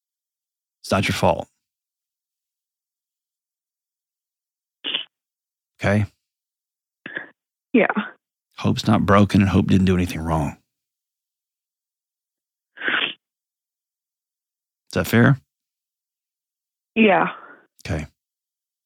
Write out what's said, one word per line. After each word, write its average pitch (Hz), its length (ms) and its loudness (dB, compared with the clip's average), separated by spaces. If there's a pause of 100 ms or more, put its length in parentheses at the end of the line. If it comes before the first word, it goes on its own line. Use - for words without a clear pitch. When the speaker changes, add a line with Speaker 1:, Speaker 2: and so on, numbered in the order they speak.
(840)
Speaker 1:
It's - 80 -12
not 95 160 -2
your 101 80 -4
fault. - 340 -2 (4000)
Okay? 101 260 0 (1700)
Speaker 2:
Yeah. - 140 4 (720)
Speaker 1:
Hope's - 300 -2
not 113 200 2
broken 101 340 4
and 92 100 2
Hope 98 180 2
didn't 95 160 4
do 92 100 2
anything 87 260 -4
wrong. 80 360 -4 (4000)
Is - 60 -16
that 92 120 -2
fair? 123 320 4 (1600)
Speaker 2:
Yeah. 180 340 2 (580)
Speaker 1:
Okay. 76 200 -6 (800)